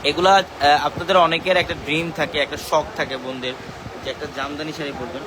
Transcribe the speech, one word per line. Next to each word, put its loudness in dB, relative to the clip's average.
এগুলা, 6
আহ, 4
আপনাদের 2
অনেকের 4
একটা 0
ড্রিম -2
থাকে, -2
একটা -2
শখ 0
থাকে -4
বোনদের, -6
যে -6
একটা -8
জামদানি -6
শাড়ি -6
পরবেন -8